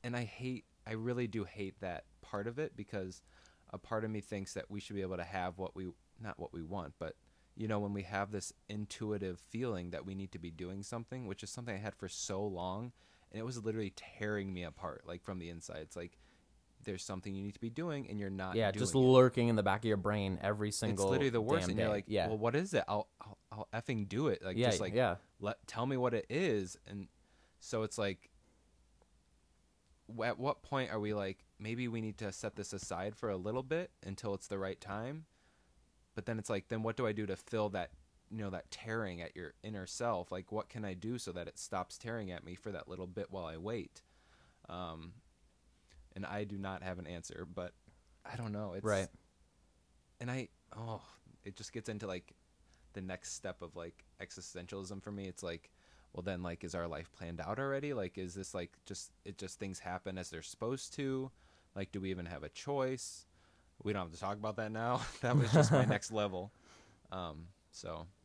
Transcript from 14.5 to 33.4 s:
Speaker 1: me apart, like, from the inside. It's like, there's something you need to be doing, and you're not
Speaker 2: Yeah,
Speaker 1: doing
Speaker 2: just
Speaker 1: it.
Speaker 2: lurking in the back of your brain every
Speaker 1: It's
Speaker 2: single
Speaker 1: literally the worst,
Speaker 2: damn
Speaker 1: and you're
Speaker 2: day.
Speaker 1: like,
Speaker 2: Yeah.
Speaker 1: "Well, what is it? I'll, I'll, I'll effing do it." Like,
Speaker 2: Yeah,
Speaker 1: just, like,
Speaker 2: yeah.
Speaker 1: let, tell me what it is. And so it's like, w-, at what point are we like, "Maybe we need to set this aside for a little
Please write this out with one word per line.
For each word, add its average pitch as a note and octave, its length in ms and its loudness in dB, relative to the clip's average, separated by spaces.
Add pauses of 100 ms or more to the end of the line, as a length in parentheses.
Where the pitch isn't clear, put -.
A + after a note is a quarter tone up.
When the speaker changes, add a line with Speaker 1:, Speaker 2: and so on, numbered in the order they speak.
Speaker 1:
me F2+ 100 -4
apart, D#2 440 -6
like, F2 160 -6
from F#2+ 160 -6
the E2+ 100 -6
inside. E2 320 -8
It's D#2 140 -12
like, F2 220 -8 (680)
there's F#2+ 200 -4
something G2 300 -4
you G2 100 -2
need G2+ 120 -4
to - 60 -16
be A#2 80 -2
doing, D3 400 -2
and G#2 100 -2
you're G2+ 100 0
not F#2+ 260 -2
Speaker 2:
Yeah, G#2+ 160 6
Speaker 1:
doing G#2 100 2
Speaker 2:
just B2 120 2
Speaker 1:
it. C3+ 40 8
Speaker 2:
lurking B2+ 500 12
in A2+ 80 6
the G#2 80 6
back G2+ 180 6
of A#2 40 -4
your G#2+ 120 6
brain G2 440 2
every G#2 280 2
Speaker 1:
It's - 80 -2
Speaker 2:
single G2 320 4
Speaker 1:
literally C3+ 200 6
the A#2 120 4
worst, C3+ 200 4
Speaker 2:
damn F#2 100 2
Speaker 1:
and A2 80 2
you're A2 80 6
Speaker 2:
day. G#2+ 60 4
Speaker 1:
like, G2+ 140 0
Speaker 2:
Yeah. F#2+ 200 4
Speaker 1:
"Well, G#2+ 100 2
what A#2 180 4
is F#3 180 2
it? B2 140 6
I'll, G#2 220 0 (120)
I'll, G2+ 160 -14 (140)
I'll G#2+ 220 -8
effing A2 340 0
do B2+ 200 2
it." A2+ 160 2
Like, F#2+ 140 0
Speaker 2:
Yeah, A#2+ 120 6
Speaker 1:
just, G#2+ 120 4
like, F#2+ 120 0
Speaker 2:
yeah. A2+ 220 6 (240)
Speaker 1:
let, G2+ 260 -2
tell A#2 200 -2
me C3+ 120 2
what B2 160 4
it A2 160 2
is. A#2+ 560 2
And G2 220 -8 (520)
so A2 240 0
it's - 140 -4
like, G2 320 0 (1800)
w-, A2+ 200 0
at - 80 0
what C3+ 240 2
point C3 300 0
are G#2+ 80 0
we G#2+ 140 2
like, G2 320 0 (120)
"Maybe A#2 300 -2
we A2+ 140 0
need G#2+ 160 -2
to G2+ 160 -2
set - 240 -4
this G2+ 160 -6
aside F#2+ 420 -2
for A2+ 140 -2
a F#2+ 80 2
little A2 260 0